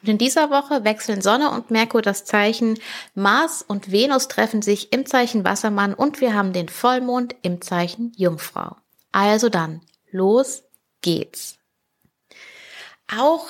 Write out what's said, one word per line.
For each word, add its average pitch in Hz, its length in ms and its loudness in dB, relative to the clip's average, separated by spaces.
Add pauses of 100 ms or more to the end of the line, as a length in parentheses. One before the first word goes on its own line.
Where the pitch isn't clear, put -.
Und 190 40 -4
in 214 120 2
dieser 294 320 2
Woche 277 320 0
wechseln 214 380 -2
Sonne 247 280 2
und - 220 -6
Merkur 226 320 2
das 202 220 -2
Zeichen. 220 520 0 (380)
Mars 233 520 0
und 196 240 -6
Venus 254 360 2
treffen 220 340 0
sich 202 320 0
im 262 140 -2
Zeichen 240 360 0
Wassermann 202 520 0
und 285 260 -2
wir 233 140 2
haben 190 180 0
den 180 160 -4
Vollmond 247 720 0
im 175 180 -2
Zeichen 180 560 -4
Jungfrau. 165 600 -4 (360)
Also 208 380 2
dann, 165 320 -4 (300)
los 208 500 2 (400)
geht's. - 560 -6 (1600)
Auch 311 320 2